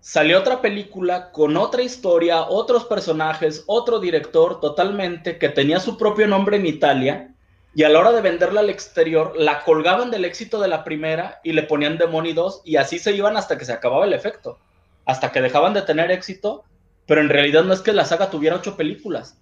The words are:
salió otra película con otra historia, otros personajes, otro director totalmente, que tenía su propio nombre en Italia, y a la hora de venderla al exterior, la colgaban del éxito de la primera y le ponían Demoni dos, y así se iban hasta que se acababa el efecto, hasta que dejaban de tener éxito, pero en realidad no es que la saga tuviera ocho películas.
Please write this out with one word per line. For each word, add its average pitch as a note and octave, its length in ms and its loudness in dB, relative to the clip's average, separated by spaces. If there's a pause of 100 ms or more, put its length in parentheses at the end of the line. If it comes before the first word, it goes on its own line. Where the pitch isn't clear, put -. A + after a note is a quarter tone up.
salió D#3+ 380 2
otra B3 220 0
película F#3+ 720 -4
con D3+ 240 2
otra A#3+ 260 0
historia, E3+ 600 0
otros A3+ 420 0
personajes, D#3 800 -2
otro A#3 340 0
director E3 600 0
totalmente, F#3 760 -4
que C#3+ 100 0
tenía D3 320 2
su G#3+ 160 -6
propio G#3 300 0
nombre G3+ 300 2
en G3 100 0
Italia, C#3+ 680 -2 (420)
y D3+ 100 2
a D3+ 40 6
la D#3 120 8
hora A3 120 6
de A3+ 100 2
venderla F3+ 380 0
al G#3 100 2
exterior, D#3+ 680 -2
la D3+ 260 0
colgaban F3+ 480 2
del G3+ 140 -4
éxito G3+ 360 -6
de G3 80 0
la D#3+ 140 -2
primera D#3+ 640 -6
y E3 80 -4
le D3+ 100 2
ponían D3+ 360 -2
Demoni E3 340 0
dos, F3 320 -4
y D#3 120 -2
así E3+ 220 0
se G#3 160 -2
iban G3+ 220 0
hasta E3 220 -4
que C3+ 60 -14
se B2 80 -6
acababa B2+ 340 0
el G3+ 60 0
efecto, - 460 -8 (460)
hasta C3 260 -2
que C3 120 0
dejaban D3 320 2
de G3+ 80 0
tener D#3+ 280 0
éxito, F#3+ 540 -6 (420)
pero D3+ 140 4
en D3+ 80 2
realidad C#3+ 360 4
no F#3+ 100 2
es F#3 60 -4
que A3 120 0
la F#3 140 2
saga F#3 240 0
tuviera D#3+ 260 0
ocho F3+ 200 -8
películas. - 640 -8